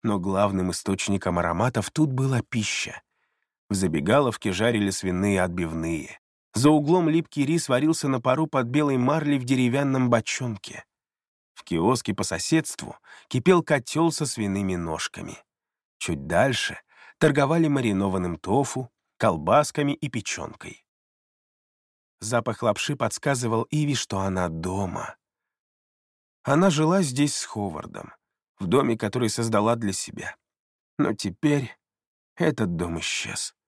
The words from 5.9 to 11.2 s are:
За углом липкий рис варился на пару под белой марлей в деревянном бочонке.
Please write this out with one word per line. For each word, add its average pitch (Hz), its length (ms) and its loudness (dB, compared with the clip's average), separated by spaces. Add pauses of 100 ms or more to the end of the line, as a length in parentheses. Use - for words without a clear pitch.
За 131 160 6
углом 156 380 4
липкий 156 360 0
рис 160 240 0
варился 147 400 0
на 131 120 0
пару 135 260 2
под 131 200 0
белой 139 320 2
марлей 143 400 2
в 123 60 -6
деревянном 127 640 2
бочонке. - 760 -4 (720)